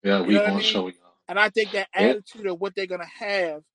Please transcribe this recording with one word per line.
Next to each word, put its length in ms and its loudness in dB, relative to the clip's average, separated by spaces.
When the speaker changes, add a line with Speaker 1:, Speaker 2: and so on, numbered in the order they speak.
Speaker 1:
yeah, 200 2
Speaker 2:
You 60 -2
Speaker 1:
we 60 6
Speaker 2:
know 80 6
what 80 2
I 20 -2
Speaker 1:
gonna 100 -2
Speaker 2:
mean? 0 -
Speaker 1:
show 260 -2
y'all. 80 -14
Speaker 2:
And 120 -4
I 100 4
think 220 0
that 240 -2
Speaker 1:
Yeah. 180 4
Speaker 2:
attitude 320 -10
of 140 -4
what 140 -6
they're 120 -4
gonna 200 -8
have 580 -4